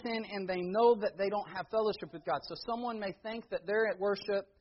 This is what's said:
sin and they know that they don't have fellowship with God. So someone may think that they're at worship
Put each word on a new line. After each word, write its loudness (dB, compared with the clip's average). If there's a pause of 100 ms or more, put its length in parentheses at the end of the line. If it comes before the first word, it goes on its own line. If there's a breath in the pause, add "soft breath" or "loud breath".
sin -2
and -4
they -2
know 6
that -2
they 0
don't -2
have -6
fellowship 0
with -12
God. 0 (100)
So -8 (120)
someone -2
may -4 (100)
think -8
that -4
they're 2
at 0
worship 0 (160)